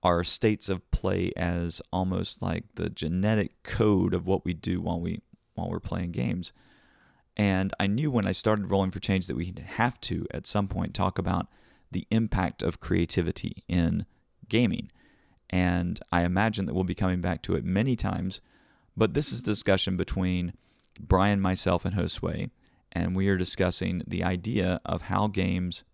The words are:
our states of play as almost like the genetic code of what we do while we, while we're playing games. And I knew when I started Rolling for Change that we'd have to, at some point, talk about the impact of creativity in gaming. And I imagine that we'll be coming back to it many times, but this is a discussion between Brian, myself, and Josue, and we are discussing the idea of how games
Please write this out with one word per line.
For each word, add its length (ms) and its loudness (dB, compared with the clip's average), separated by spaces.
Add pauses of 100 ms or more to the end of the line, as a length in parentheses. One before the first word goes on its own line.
our 200 4
states 460 0
of 220 -2
play 440 0
as 460 -2 (100)
almost 480 -2
like 260 -4 (100)
the 160 -4
genetic 720 0
code 500 4
of 140 -2
what 180 0
we 80 0
do 260 -2
while 200 -2
we, 200 -4 (360)
while 120 -4
we're 120 -4
playing 320 -4
games. 420 -4 (840)
And 440 2
I 80 2
knew 240 0
when 160 2
I 40 2
started 380 2
Rolling 220 2
for 80 -6
Change 260 0
that 100 -4
we'd 220 -4
have 440 -2
to, 300 -4
at 140 -8
some 220 0
point, 260 -4
talk 240 0
about 300 0 (440)
the 200 -4
impact 500 0
of 180 -2
creativity 880 0
in 380 2 (420)
gaming. 440 0 (580)
And 500 2 (120)
I 100 2
imagine 460 0
that 80 -2
we'll 80 2
be 100 -2
coming 260 0
back 240 -2
to 120 0
it 100 -2
many 300 2
times, 460 -4 (540)
but 200 4
this 180 2
is 60 -2
a 60 -10
discussion 520 2
between 560 -2 (460)
Brian, 420 4
myself, 420 2
and 120 -2
Josue, 560 -2 (400)
and 240 0
we 120 2
are 100 4
discussing 680 0
the 180 -4
idea 600 0
of 180 -4
how 240 0
games 560 -2 (100)